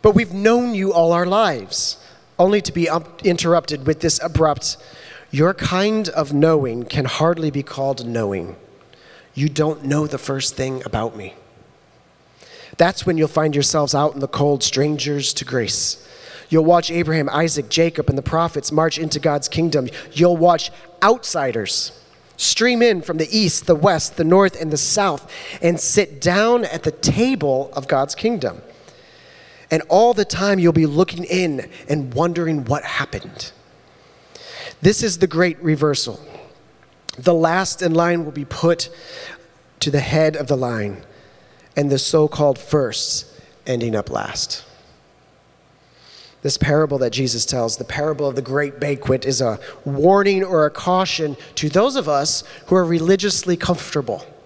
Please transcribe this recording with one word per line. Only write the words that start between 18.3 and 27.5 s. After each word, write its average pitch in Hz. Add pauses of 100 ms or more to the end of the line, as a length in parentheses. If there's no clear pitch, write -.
march 156
into 151
God's 143
kingdom. 151 (260)
You'll 175
watch 165 (320)
outsiders 139 (460)
stream 240
in 220
from 160
the 165
east, 196
the 170
west, 165
the 175
north, 185
and 156
the 151
south, 185 (320)
and 170
sit 170
down 214
at 151
the 156
table 151